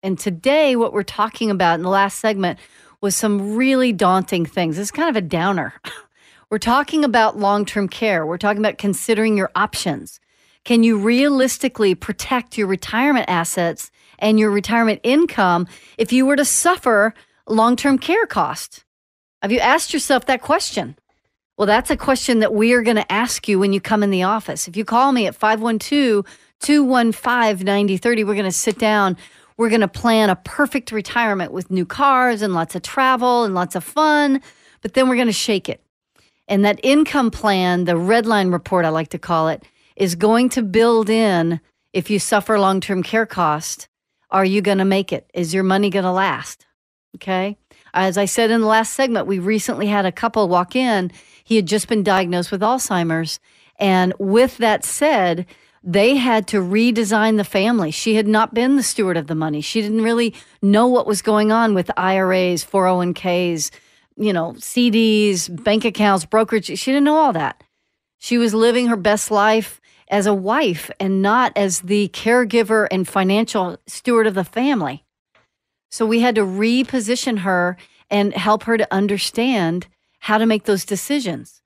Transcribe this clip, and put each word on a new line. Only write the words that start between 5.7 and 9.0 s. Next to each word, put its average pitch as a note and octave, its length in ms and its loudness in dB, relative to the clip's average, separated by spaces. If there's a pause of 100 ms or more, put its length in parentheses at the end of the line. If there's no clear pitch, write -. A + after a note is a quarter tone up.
<laughs> - 640 -20
We're G#3+ 100 -4
talking C#4+ 460 0
about A3+ 320 2
long-term G3+ 520 0
care. F#3 360 -2
We're E3+ 140 -6
talking G#3 220 -2
about G#3+ 180 -2
considering G#3+ 580 0